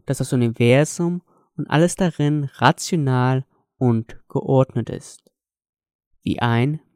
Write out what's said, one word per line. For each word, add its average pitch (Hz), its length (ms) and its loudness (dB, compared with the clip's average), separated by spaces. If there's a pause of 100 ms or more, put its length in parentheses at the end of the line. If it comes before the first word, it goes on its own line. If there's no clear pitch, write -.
dass 139 120 -6
das 131 140 -6
Universum 135 920 0 (320)
und - 140 -10
alles 165 280 2
darin 147 480 0 (100)
rational 131 920 0 (320)
und 117 420 -2 (100)
geordnet - 600 0
ist. - 420 -14 (920)
Wie - 180 -4
ein 120 400 -2 (160)